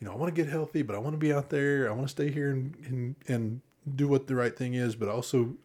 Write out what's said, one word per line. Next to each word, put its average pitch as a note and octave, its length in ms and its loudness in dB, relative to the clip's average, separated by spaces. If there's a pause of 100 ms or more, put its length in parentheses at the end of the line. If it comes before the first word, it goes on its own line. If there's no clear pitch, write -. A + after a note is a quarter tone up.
you G#2 60 -10
know, F#2 60 -8
I G#2 40 -8
wanna E3 160 -2
get D#3+ 160 2
healthy, D#3 340 -2
but G2+ 140 -2
I - 20 -2
wanna D3 200 -4
be D3+ 140 4
out C#3+ 180 0
there. C#3+ 380 2
I G#2+ 40 0
wanna C3 160 -2
stay D3 240 -2
here C#3+ 180 0
and, C3+ 240 -2 (100)
and, B2+ 300 -4 (140)
and A#2 320 0 (340)
do C#3+ 140 2
what C3+ 180 4
the C3+ 80 -2
right A#2+ 220 2
thing B2+ 180 -2
is. A#2+ 220 0
But A2 120 -2
also, A#2+ 460 2 (100)